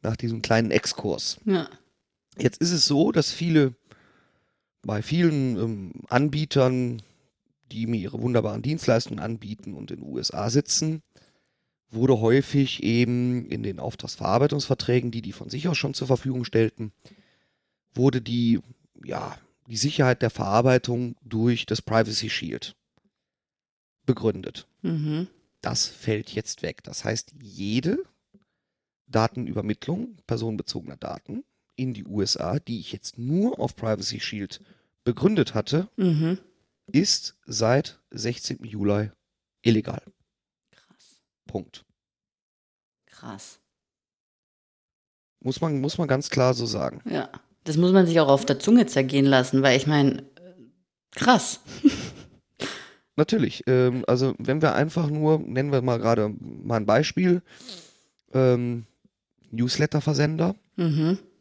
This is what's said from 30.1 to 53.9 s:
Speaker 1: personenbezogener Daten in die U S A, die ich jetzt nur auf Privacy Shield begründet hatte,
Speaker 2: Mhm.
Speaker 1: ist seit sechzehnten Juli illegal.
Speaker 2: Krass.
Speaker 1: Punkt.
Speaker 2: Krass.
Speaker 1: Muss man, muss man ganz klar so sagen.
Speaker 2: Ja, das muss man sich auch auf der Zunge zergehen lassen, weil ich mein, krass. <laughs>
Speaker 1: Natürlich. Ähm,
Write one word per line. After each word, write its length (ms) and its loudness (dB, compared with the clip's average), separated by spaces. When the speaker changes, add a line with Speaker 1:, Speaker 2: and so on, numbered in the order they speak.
Speaker 1:
personenbezogener 720 -6
Daten 460 -10
in 180 -6
die 120 -12
U 160 -4
S 160 0
A, 220 -2
die 200 -8
ich 120 -14
jetzt 260 -14
nur 420 0
auf 160 -4
Privacy 440 -4
Shield 420 -8
begründet 500 0
hatte, 420 -2
Speaker 2:
Mhm. 440 2
Speaker 1:
ist 440 0
seit 540 0
sechzehnten 540 -8
Juli 460 0
illegal. 400 2
Speaker 2:
Krass. 500 -20
Speaker 1:
Punkt. 380 -12
Speaker 2:
Krass. 520 -18
Speaker 1:
Muss 220 -4
man, 200 0
muss 160 -4
man 100 0
ganz 220 0
klar 240 4
so 140 -4
sagen. 420 -6
Speaker 2:
Ja, 200 -4
das 140 -2
muss 140 6
man 140 8
sich 140 4
auch 80 6
auf 180 6
der 140 0
Zunge 260 6
zergehen 400 2
lassen, 380 4
weil 140 6
ich 100 0
mein, 340 4
krass. 480 2
<laughs> 1300 -4
Speaker 1:
Natürlich. 520 0
Ähm, 400 2